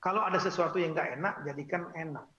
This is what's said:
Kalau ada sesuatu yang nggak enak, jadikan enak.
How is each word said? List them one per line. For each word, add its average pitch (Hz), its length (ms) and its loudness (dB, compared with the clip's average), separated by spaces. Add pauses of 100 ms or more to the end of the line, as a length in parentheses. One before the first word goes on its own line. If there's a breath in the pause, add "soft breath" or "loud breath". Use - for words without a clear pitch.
Kalau 190 180 2
ada 220 160 2
sesuatu 170 400 2
yang 170 160 2
nggak 151 240 0
enak, 185 180 0 (140)
jadikan 147 480 -4
enak. 160 300 -6 (120)